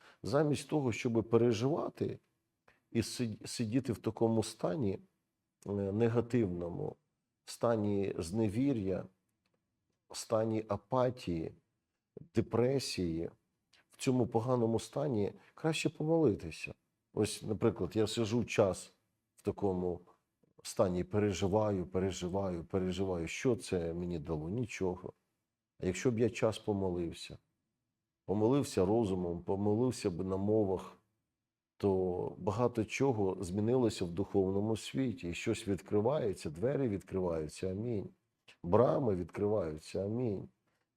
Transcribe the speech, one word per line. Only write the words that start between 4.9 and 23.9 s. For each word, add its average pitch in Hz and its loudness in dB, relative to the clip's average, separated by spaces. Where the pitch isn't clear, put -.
е, 98 -6
негативному, 101 0
стані 104 0
зневір'я, 98 0
стані 110 -2
апатії, 104 -2
депресії, 110 0
в - -20
цьому 127 2
поганому 117 2
стані, 131 -2
краще 156 0
помолитися. 151 0
Ось, - 0
наприклад, 101 0
я 110 4
сиджу 113 0
час - 2
в - -20
такому 90 -2
стані, 90 2
переживаю, 101 0
переживаю, 92 -2
переживаю. 92 -2
Що 123 0
це 82 -2